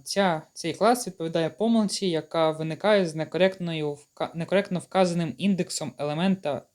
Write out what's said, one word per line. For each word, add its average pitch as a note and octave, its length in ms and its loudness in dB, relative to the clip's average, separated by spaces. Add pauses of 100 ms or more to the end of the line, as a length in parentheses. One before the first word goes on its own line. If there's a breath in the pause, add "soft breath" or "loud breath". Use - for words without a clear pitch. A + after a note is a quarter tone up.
ця, F3 380 0 (120)
цей D#3+ 200 -6
клас A#3 340 2
відповідає E3 420 -2
помилці, G#3+ 560 0
яка D#3+ 460 0
виникає D#3+ 540 0
з D#3 100 -6
некоректною D#3+ 760 0
вка-, - 420 -10
некоректно F3+ 440 0
вказаним F3 580 0
індексом F3 600 -2
елемента D3 760 -2